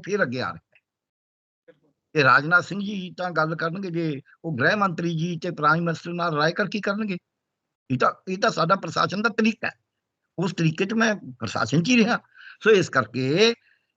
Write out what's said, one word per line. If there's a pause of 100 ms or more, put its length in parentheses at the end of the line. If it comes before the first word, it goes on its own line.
ਫਿਰ
ਅੱਗੇ
ਆ
ਰਹੇ
ਨੇ। (1300)
ਤੇ
ਰਾਜਨਾਥ
ਸਿੰਘ
ਜੀ
ਤਾਂ
ਗੱਲ
ਕਰਨਗੇ
ਜੇ (240)
ਉਹ
ਗ੍ਰਹਿ
ਮੰਤਰੀ
ਜੀ
ਤੇ
ਪ੍ਰਾਈਮ
ਮਿਨਿਸਟਰ
ਨਾਲ
ਰਾਏ
ਕਰ
ਕੀ
ਕਰਨਗੇ? (720)
ਇਹ
ਤਾਂ,
ਇਹ
ਤਾਂ
ਸਾਡਾ
ਪ੍ਰਸ਼ਾਸਨ
ਦਾ
ਤਰੀਕਾ
ਹੈ, (680)
ਉਸ
ਤਰੀਕੇ
'ਚ
ਮੈਂ
ਪ੍ਰਸ਼ਾਸਨ
'ਚ
ਹੀ
ਰਿਹਾ। (440)
ਸੋ
ਇਸ
ਕਰਕੇ (440)